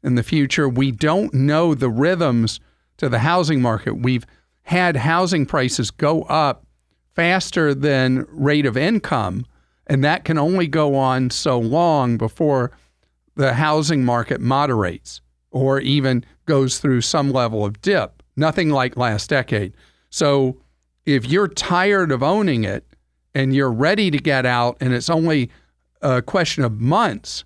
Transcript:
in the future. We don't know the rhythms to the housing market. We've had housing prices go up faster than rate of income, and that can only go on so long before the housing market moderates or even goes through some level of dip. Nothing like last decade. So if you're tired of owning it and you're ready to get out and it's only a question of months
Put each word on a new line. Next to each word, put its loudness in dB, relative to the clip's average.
in 0
the 0
future. 0
We 0
don't -2
know 2
the 0
rhythms 0
to -4
the 0
housing 2
market. -2
We've -2
had 0
housing 0
prices -2
go 0
up -2
faster 0
than 0
rate 0
of 0
income, -2
and 0
that 0
can -2
only 0
go 0
on 0
so -2
long 0
before 0
the 2
housing 2
market 0
moderates -2
or 0
even 0
goes 0
through 0
some 0
level 0
of -6
dip. -2
Nothing 0
like 0
last -2
decade. -2
So 0
if 0
you're 0
tired 0
of -2
owning 0
it -6
and 0
you're 2
ready 0
to -2
get 0
out 0
and 0
it's -4
only 0
a 0
question -2
of -2
months -2